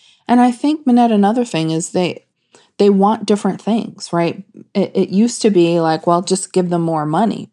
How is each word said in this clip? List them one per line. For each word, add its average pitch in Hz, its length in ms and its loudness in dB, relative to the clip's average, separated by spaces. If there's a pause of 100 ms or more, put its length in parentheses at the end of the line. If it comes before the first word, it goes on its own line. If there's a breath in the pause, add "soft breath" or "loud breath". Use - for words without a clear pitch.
(280 soft breath)
And 240 120 2
I 247 120 4
think, 294 340 -4
Minette, 240 260 4
another 214 340 2
thing 160 260 -4
is 165 200 -6
they, 180 340 -4 (520 soft breath)
they 202 140 4
want 202 340 2
different 202 360 -2
things, - 520 -6
right? 170 300 -2 (320)
It, 196 180 -2
it - 160 -2
used 220 320 0
to 226 80 4
be 170 300 2
like, 160 260 0
"Well, 175 160 2
just 185 300 -4
give 180 180 0
them 170 120 -2
more 165 240 -2
money." 175 480 -2